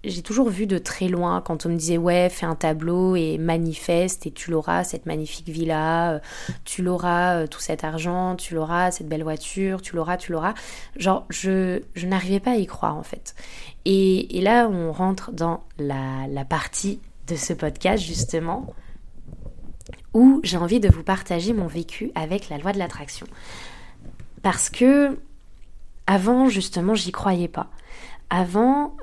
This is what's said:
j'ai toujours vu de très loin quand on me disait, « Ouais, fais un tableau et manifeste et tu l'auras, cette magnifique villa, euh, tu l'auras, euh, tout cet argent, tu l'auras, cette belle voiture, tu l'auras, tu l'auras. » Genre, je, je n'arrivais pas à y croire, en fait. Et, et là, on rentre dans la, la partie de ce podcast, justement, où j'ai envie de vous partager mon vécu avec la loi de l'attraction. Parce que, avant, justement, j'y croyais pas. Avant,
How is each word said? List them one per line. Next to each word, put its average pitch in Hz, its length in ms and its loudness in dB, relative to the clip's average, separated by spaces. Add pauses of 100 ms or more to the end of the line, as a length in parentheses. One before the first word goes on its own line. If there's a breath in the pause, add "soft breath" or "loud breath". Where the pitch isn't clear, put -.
(100)
j'ai 175 120 -6
toujours 233 260 2
vu 202 180 -2
de 190 120 0
très - 300 -2
loin 175 320 0
quand 165 260 -6
on 170 40 0
me 170 60 0
disait, « 170 220 0
Ouais, 180 320 4
fais 180 160 -4
un 165 80 0
tableau 170 640 2
et 160 220 2
manifeste 165 880 0
et 156 40 -6
tu - 200 -10
l'auras, 170 340 2
cette 165 220 -8
magnifique 156 420 -6
villa, 160 640 0
euh, 147 60 -2 (460 loud breath)
tu - 180 -6
l'auras, 180 540 2
euh, 160 100 0
tout - 140 -10
cet - 240 -4
argent, 175 520 -2
tu - 180 -8
l'auras, 170 360 2
cette 165 180 -8
belle 156 140 -2
voiture, 190 600 -2
tu - 140 -8
l'auras, 170 200 0
tu 180 160 -6
l'auras. » 170 220 0 (420 loud breath)
Genre, 190 340 2
je, 190 520 0 (120)
je 180 120 -6
n'arrivais 190 340 2
pas 254 120 2
à 240 40 4
y 190 100 2
croire, 156 300 -2
en 165 60 -8
fait. - 320 -12 (500 loud breath)
Et, 190 540 4
et - 20 0
là, 233 280 6
on 170 240 0
rentre 190 400 0
dans 165 320 -2 (140)
la, 135 500 -2
la 139 160 -4
partie 196 560 -2 (260)
de 165 100 -2
ce - 160 -4
podcast, 185 500 0
justement, 165 720 -2 (1400 soft breath)
où 262 320 10
j'ai 185 120 0
envie 175 240 4
de 202 80 6
vous 165 140 6
partager 190 500 0
mon 196 140 0
vécu 165 480 -6
avec 170 340 -4
la 147 100 -6
loi 180 140 -2
de 202 60 -2
l'attraction. 156 480 -8 (1160 loud breath)
Parce - 280 0
que, 277 480 6 (880)
avant, 233 420 6
justement, 190 460 0
j'y 185 180 -2
croyais 175 360 0
pas. - 200 -6 (640 loud breath)
Avant, 226 720 2